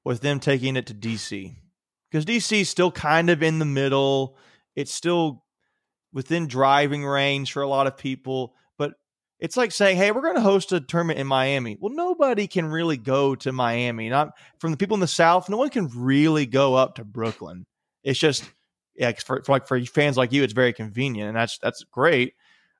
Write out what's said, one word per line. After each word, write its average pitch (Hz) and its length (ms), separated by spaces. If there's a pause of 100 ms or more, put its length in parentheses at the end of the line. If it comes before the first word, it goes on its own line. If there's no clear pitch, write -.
with 120 180
them 143 180
taking 135 360
it 123 120
to 117 60
D 110 240
C, 95 380 (560)
'cause 156 140
D 233 140
C 214 220
is 170 80
still 175 220
kind 165 380
of 156 140
in 160 160
the 156 60
middle. 139 720 (380)
It's 143 180
still 165 500 (680)
within 160 340
driving 139 580
range 139 460
for 139 100
a 139 60
lot 139 180
of 135 120
people, 131 580 (220)
but 147 160 (460)
it's 165 180
like 233 140
saying, 190 260
"Hey, 202 140
we're 247 100
gonna 330 200
host 196 300
a 175 80
tournament 165 400
in 135 80
Miami." 131 520
Well, 208 140
nobody 302 540
can 170 180
really 160 320
go 135 380
to - 160
Miami. 117 580
Not 147 220 (280)
from 165 120
the 143 60
people 202 180
in 196 60
the 175 60
South. 175 420
No 208 80
one 277 120
can 180 200
really 139 580
go 131 280
up 131 200
to 117 80
Brooklyn. 104 640 (360)
It's 135 140
just, 151 320 (460)
yeah, 123 160
'cause - 120
for, - 200
for, - 80
like, 131 160
for 127 160
fans 143 340
like 123 140
you, 139 120
it's 107 100
very 123 200
convenient, 110 540
and 110 100
that's, 117 220
that's - 240
great. 131 500 (460)